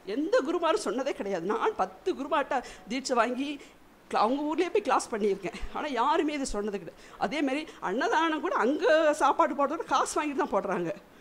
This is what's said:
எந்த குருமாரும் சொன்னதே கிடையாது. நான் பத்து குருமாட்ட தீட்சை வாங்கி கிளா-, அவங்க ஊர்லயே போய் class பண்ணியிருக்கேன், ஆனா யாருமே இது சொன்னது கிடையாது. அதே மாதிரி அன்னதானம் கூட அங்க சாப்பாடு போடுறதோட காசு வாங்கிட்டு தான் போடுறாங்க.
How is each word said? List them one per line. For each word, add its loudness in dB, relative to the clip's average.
எந்த 2
குருமாரும் 0
சொன்னதே -2
கிடையாது. -4
நான் 0
பத்து -2
குருமாட்ட -2
தீட்சை -2
வாங்கி 0
கிளா-, 2
அவங்க 2
ஊர்லயே 0
போய் 0
class 0
பண்ணியிருக்கேன், -2
ஆனா -4
யாருமே 2
இது -2
சொன்னது -4
கிடையாது. -12
அதே -2
மாதிரி 0
அன்னதானம் 0
கூட -2
அங்க 4
சாப்பாடு 4
போடுறதோட 0
காசு 0
வாங்கிட்டு 0
தான் -2
போடுறாங்க. 0